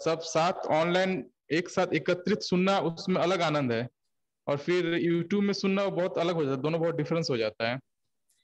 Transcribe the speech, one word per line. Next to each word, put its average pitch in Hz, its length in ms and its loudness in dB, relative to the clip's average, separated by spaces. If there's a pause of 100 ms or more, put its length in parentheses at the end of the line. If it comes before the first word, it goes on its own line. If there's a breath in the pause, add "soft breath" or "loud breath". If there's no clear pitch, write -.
सब 160 160 0
साथ 165 320 0
online 175 760 0 (220)
एक 170 160 0
साथ 185 260 0
एकत्रित 180 460 0
सुनना 190 380 2
उसमें 165 420 -2
अलग 175 220 2
आनंद 147 300 2
है, 117 160 -2 (580)
और 143 100 0
फिर 175 280 0
YouTube 170 580 0
में 202 100 2
सुनना 196 320 0
वो 190 60 0
बहुत 180 280 -2
अलग 170 160 0
हो 160 100 0
जाता 135 120 0
है, 131 60 -6
दोनों 160 180 0
बहुत 165 140 0
difference 160 360 -2
हो 127 60 0
जाता 113 340 -2
है। 131 100 -4 (640 loud breath)